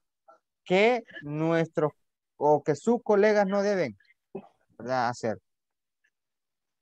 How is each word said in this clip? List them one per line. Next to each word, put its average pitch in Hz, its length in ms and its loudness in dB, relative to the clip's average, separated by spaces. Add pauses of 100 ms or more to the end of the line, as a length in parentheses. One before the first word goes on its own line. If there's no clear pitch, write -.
(640)
que 226 380 2 (200)
nuestros, 160 680 -2 (440)
o 147 260 2
que 147 140 -2
sus 233 260 -2
colegas 208 460 2
no 202 140 0
deben, 180 340 -2 (840)
¿verdad? 120 300 -2
hacer. 113 300 -6 (1400)